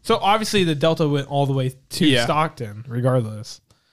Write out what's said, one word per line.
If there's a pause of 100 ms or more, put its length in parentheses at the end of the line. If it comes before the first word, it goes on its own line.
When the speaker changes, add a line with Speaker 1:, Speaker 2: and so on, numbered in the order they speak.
Speaker 1:
So
obviously
the
Delta
went
all
the
way (180)
to
Speaker 2:
Yeah.
Speaker 1:
Stockton,
regardless. (320)